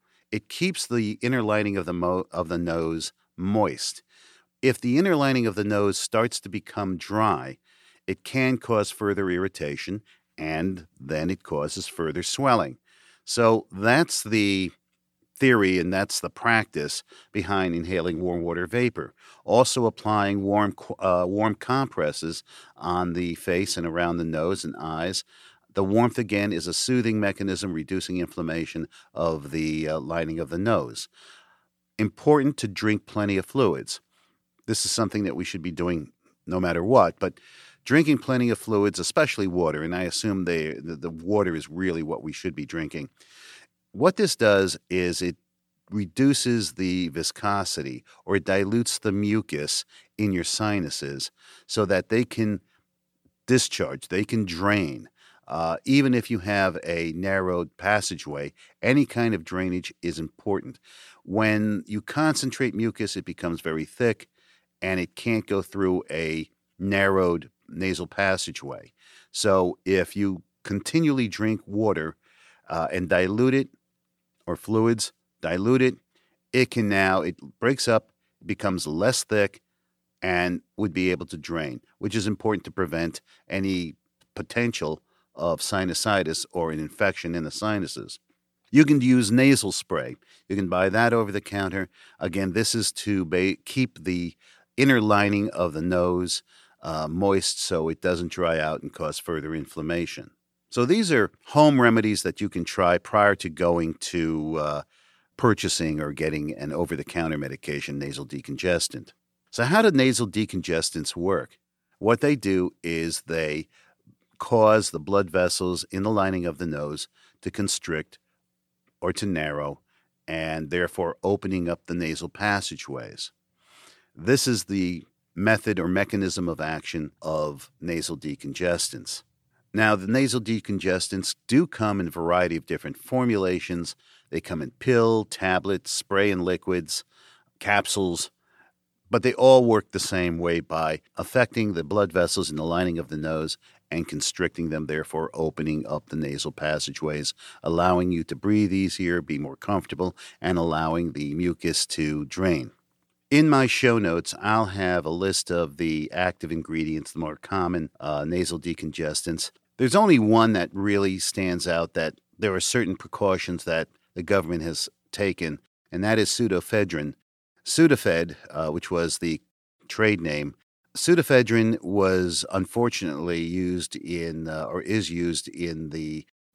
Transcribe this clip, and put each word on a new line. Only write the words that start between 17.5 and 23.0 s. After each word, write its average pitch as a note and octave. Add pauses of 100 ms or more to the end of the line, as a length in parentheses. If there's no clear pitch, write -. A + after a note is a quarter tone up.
inhaling E2+
warm F2
water E2+
vapor. A#2 (320)
Also A#2+
applying G2+
warm G2+
qu-, -
uh, F2+
warm G#2
compresses E2 (320)
on F2+